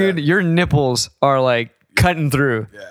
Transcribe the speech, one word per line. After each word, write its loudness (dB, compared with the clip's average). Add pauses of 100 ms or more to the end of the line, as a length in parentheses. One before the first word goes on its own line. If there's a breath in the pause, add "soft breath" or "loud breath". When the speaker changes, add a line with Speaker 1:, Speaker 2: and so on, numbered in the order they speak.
Speaker 1:
yeah. 0
Speaker 2:
"Dude, -6
your 0
nipples 0 (120)
are, 2
like, -2 (220)
cutting 0
through." -2
Speaker 1:
Yeah. -20